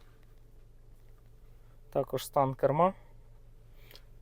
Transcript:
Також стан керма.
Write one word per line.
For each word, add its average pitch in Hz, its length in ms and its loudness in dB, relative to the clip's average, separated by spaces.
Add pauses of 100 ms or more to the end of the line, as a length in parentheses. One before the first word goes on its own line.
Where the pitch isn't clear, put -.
(1900)
Також - 360 -2
стан 135 300 0
керма. 160 380 2 (1300)